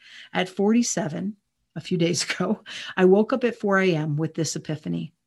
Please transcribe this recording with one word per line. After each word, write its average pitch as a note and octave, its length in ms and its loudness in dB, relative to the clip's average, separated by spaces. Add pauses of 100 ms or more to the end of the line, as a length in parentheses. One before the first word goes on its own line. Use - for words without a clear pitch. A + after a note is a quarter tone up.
(340)
At F3+ 160 -2
forty-seven, G3+ 840 0 (400)
a E3 60 -10
few F#3 160 -4
days E3+ 260 0
<laughs> - 60 -8
ago, G#3 340 -4 (320)
I F#3 100 4
woke G#3 280 6
up A#3+ 100 -2
at A3+ 120 0
four G3 240 0
A F#3 160 4
M D3+ 220 -2
with D#3 180 -4
this D#3+ 200 -4
epiphany. E3 580 -8 (140)